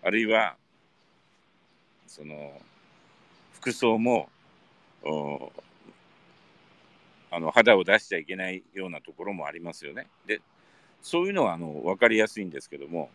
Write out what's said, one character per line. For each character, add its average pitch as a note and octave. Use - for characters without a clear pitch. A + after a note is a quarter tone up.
あ F#2
る G#2+
い A2
は、 G#2+
そ -
の、 D2
服 -
装 A2+
も、 A2+
お、 D2
あ E2+
の、 D#2
肌 A2+
を F#2
出 G2
し -
ち G2
ゃ E2+
い D#2
け F#2
な F#2
い F#2
よ F#2+
う -
な D#2+
と E2
こ F#2
ろ G2+
も E2
あ D2+
り E2
ま E2+
す D#2
よ D2
ね。 B2
で、 G2+
そ E3+
う F#3
い G3
う -
の F3+
は、 F2+
あ E2+
の、 D2+
わ F#2+
か A#2
り A2
や A2
す -
い G2
ん F2+
で C#2
す -
け C#2+
ど C#2+
も E2